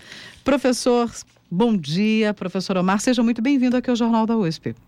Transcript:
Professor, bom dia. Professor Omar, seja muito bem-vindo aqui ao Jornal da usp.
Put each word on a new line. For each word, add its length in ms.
Professor, 680
bom 260
dia. 560
Professor 460
Omar, 220
seja 220
muito 200
bem-vindo 340
aqui 140
ao 60
Jornal 300
da 100
usp. 380